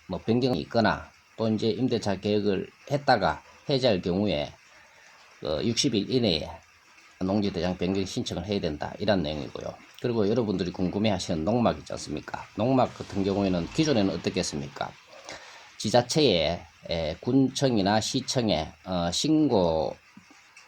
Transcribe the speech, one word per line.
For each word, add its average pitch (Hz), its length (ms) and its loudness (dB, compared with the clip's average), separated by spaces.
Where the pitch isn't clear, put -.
뭐 85 120 -4
변경이 120 420 0
있거나 80 480 0
또 113 120 0
이제 107 200 0
임대차 107 500 0
계약을 101 500 0
했다가 117 500 2
해제할 123 320 2
경우에 90 500 0
그 73 260 -2
육십 113 300 2
일 98 160 0
이내에 107 380 2
농지대장 92 560 0
변경 95 280 0
신청을 90 400 -6
해야 101 140 -2
된다. 82 400 -4
이런 98 240 2
내용이고요. 73 500 -6
그리고 117 280 0
여러분들이 101 420 0
궁금해하시는 92 760 -2
농막 101 340 2
있지 - 140 -12
않습니까? - 500 -10
농막 123 380 2
같은 98 300 -6
경우에는 95 440 0
기존에는 117 480 2
어떻겠습니까? 85 760 -4
지자체에, 101 840 2
에, 82 320 -2
군청이나 123 800 2
시청에, 104 720 0
어, 90 260 -2
신고만 101 840 2